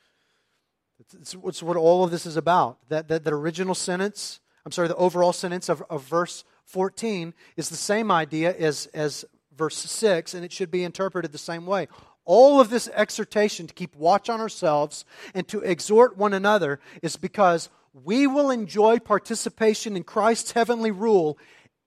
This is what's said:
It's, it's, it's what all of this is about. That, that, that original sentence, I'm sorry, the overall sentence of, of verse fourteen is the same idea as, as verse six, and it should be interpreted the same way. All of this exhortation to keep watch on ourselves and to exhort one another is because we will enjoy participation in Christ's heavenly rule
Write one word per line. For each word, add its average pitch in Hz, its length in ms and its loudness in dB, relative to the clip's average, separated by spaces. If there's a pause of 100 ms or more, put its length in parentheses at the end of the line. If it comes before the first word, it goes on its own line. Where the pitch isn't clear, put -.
(1000)
It's, - 140 -20
it's, 170 220 -18 (100)
it's 185 180 -10
what 170 120 -2
all 175 280 6
of 170 80 0
this 170 140 -6
is 156 100 -6
about. 160 420 2 (100)
That, 156 200 -4
that, 156 160 -2
that 151 80 0
original 165 420 -4
sentence, 190 640 -6 (260)
I'm 156 60 -16
sorry, 175 160 -2
the 165 80 -2
overall 175 380 2
sentence 180 360 -6
of, 170 220 -2
of 147 140 -8
verse 165 400 -4 (200)
fourteen 185 720 -6 (220)
is 165 140 -6
the 165 60 -12
same 208 360 -2
idea 160 440 0
as, 156 380 -4
as 151 300 -6 (280)
verse 147 240 -6
six, 180 560 -2
and 180 120 -12
it 170 80 -14
should 180 180 -8
be 180 140 -4
interpreted 170 480 -6
the 147 60 -16
same 170 280 -12
way. 185 220 -4 (360)
All 262 360 8
of 214 100 6
this 233 240 -2
exhortation 208 720 -2
to - 80 -20
keep 175 220 -12
watch 175 340 0
on 226 100 -4
ourselves 151 640 -2 (300)
and 185 140 -6
to 208 140 -6
exhort 214 540 4
one 202 180 0
another 190 440 0 (240)
is 165 140 -6
because 180 520 2 (240)
we 208 360 0
will 277 240 2
enjoy 214 480 2
participation 214 960 -2
in 170 80 -6
Christ's 220 480 0
heavenly 226 400 0
rule 185 440 2 (500)